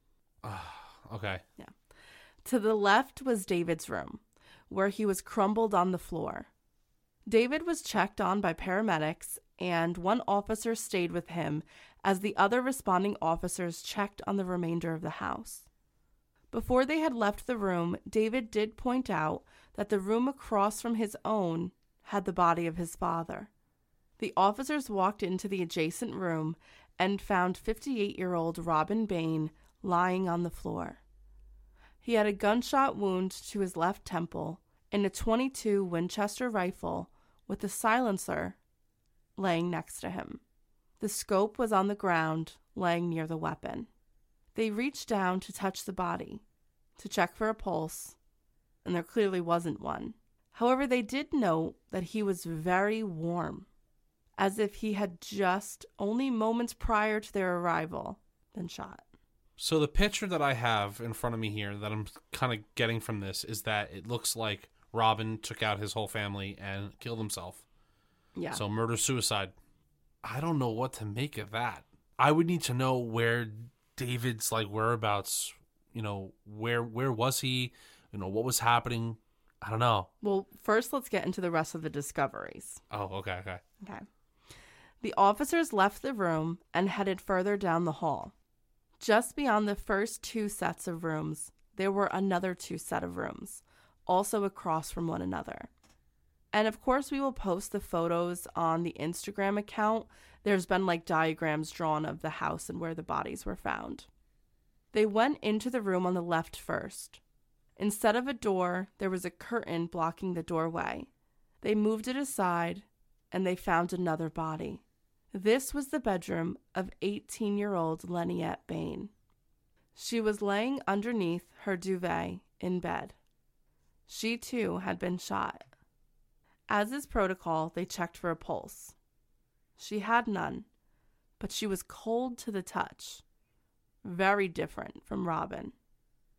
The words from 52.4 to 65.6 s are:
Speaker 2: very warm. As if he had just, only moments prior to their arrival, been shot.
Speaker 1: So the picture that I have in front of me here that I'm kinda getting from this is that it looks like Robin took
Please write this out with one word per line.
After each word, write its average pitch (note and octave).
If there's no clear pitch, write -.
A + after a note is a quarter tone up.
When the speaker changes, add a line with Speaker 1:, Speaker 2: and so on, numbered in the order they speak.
Speaker 2:
very F3+
warm. E3+
As G3
if G#3
he G#3+
had G3
just, G3
only A#3
moments A3+
prior G#3+
to G#3+
their F#3
arrival, E3+
been F3
shot. -
Speaker 1:
So -
the D3+
picture G#3
that F3
I C#3
have A2+
in A#2
front A#2
of A2+
me A2
here G#2
that G#2
I'm G#2+
kinda B2
getting A#2
from A2
this G2
is A2
that G#2
it G2
looks A#2
like G#2+
Robin A2
took -